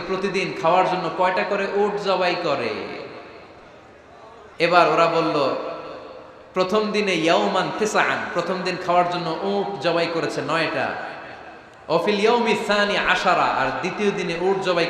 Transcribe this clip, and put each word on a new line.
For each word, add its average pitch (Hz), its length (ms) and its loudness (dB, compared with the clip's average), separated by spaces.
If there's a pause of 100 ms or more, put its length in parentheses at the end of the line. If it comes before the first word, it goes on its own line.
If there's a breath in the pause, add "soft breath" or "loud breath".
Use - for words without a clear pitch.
প্রতিদিন 185 540 -2
খাওয়ার 175 240 4
জন্য 170 320 -2
কয়টা 185 260 2
করে 196 300 -2
উট 202 300 0
জবাই 180 400 2
করে? 135 260 -2 (1900)
এবার 170 300 6
ওরা 160 180 4
বলল, 151 480 0 (960)
"প্রথম 202 380 0
দিনে 196 220 0
ইয়াউমান 180 640 2
তিসআন, 160 380 2 (160)
প্রথম 180 220 -2 (100)
দিন 180 200 -4
খাওয়ার 175 280 4
জন্য 170 160 -4
উট 196 520 -4
জবাই 170 320 2
করেছে 147 280 -2
নয়টা। 143 480 0 (960)
ওয়া 165 180 2
ফিল 202 140 2
ইয়াউমি 220 360 4 (120)
সানি 202 300 2
আশারা, 165 460 2
আর 135 240 2
দ্বিতীয় 190 440 -2
দিনে 170 300 -4
উট 190 240 0
জবাই 170 240 2